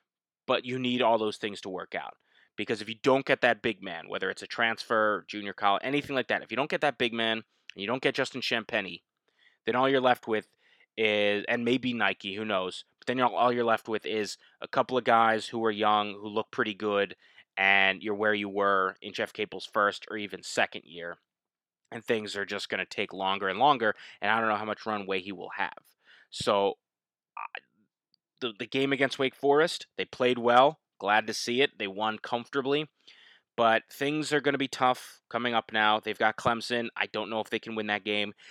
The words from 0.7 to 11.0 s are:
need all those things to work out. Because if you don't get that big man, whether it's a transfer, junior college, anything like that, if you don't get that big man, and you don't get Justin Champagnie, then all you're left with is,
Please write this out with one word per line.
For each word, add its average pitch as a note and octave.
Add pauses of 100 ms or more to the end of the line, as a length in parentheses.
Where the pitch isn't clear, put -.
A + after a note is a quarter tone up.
need B2
all A2+
those G#2+
things G2+
to G2+
work F2+
out. C#2+ (420)
Because G#2+
if G#2
you A2+
don't C3+
get C3+
that A2+
big G2+
man, F#2
whether F#2+
it's F#2+
a G2
transfer, A2
junior G2+
college, G2+
anything C#3+
like B2
that, G2+
if -
you A2
don't C#3+
get F3
that D3
big A#2+
man, A2+
and -
you G2
don't C3
get C3+
Justin C3
Champagnie, G#2 (640)
then A2+
all C3
you're C3+
left B2
with G#2+ (460)
is, G#2